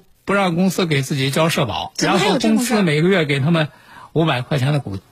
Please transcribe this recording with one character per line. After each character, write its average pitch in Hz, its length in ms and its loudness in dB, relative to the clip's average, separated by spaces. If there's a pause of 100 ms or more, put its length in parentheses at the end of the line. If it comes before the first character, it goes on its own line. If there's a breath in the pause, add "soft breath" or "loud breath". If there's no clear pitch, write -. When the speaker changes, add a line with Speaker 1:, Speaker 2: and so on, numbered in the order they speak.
(240)
Speaker 1:
不 190 100 -2
让 190 200 0
公 185 160 2
司 190 160 -2
给 143 160 0
自 143 140 -4
己 135 160 -2
交 160 160 2
社 156 180 -2
保， 82 300 -6
Speaker 2:
怎 160 140 0
么 196 60 2
还 403 120 2
有 320 100 2
这 320 100 0
种 220 160 4
事 240 100 -2
儿？ - 20 2
Speaker 1:
然 - 0 -
后 - 0 -
公 - 0 -
司 208 80 2
每 151 180 2
个 175 60 2
月 190 160 2
给 139 160 -2
他 143 100 0
们 160 200 0 (420 loud breath)
五 156 140 0
百 127 160 -2
块 147 160 -4
钱 135 140 0
的 147 60 0
补， 98 200 -8 (140)